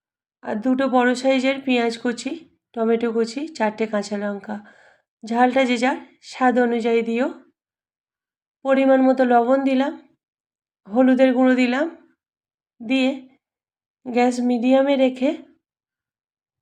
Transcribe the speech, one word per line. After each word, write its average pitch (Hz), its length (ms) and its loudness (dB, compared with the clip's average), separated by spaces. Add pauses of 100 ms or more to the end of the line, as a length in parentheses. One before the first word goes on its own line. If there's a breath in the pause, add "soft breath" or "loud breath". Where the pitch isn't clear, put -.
(420)
আর - 140 -8
দুটো 254 320 0
বড় 247 260 2
সাইজের 269 480 0
পেঁয়াজ 233 360 0
কুচি, 240 340 -6 (380)
টমেটো 233 420 -2
কুচি, 226 360 -4
চারটে 214 380 -4
কাঁচা 208 300 -6
লঙ্কা। 202 400 -8 (680 soft breath)
ঝালটা 247 400 2
যে 247 120 0
যার 247 220 -2 (240)
স্বাদ 254 360 0
অনুযায়ী 233 440 0
দিও। 233 240 -2 (1400)
পরিমাণ 269 380 4
মতো 262 220 2
লবণ 240 400 4
দিলাম, 269 280 0 (920)
হলুদের 254 460 2
গুঁড়ো 254 220 2
দিলাম, 254 320 0 (920)
দিয়ে 262 300 -2 (960)
গ্যাস 247 340 0
মিডিয়ামে 254 560 2
রেখে 254 340 0 (1300)